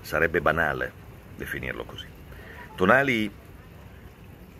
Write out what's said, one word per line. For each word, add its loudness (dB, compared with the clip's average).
sarebbe 2
banale 2
definirlo -6
così. -14
Tonali 6